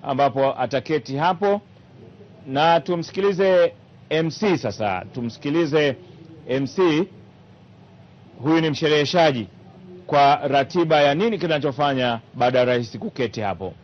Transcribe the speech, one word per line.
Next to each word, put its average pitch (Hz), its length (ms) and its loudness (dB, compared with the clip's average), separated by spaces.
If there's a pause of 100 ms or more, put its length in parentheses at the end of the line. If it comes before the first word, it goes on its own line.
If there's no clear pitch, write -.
ambapo 135 580 0
ataketi 135 560 -4
hapo, 190 440 0 (840)
na 160 340 4
tumsikilize 180 920 0 (380)
M 160 200 0
C 185 280 0
sasa. 98 460 -4 (100)
Tumsikilize 143 840 -2 (520)
M 135 180 -2
C. 165 380 0 (1400)
Huyu 160 180 2
ni 160 100 0
mshereheshaji 147 760 2 (580)
kwa 143 300 4 (120)
ratiba 151 520 2
ya 143 140 4
nini 208 240 -2
kinachofanya 139 840 -2 (140)
baada 123 240 2
ya 123 60 4
rais 120 340 -2
kuketi 120 420 -6
hapo. 92 440 -6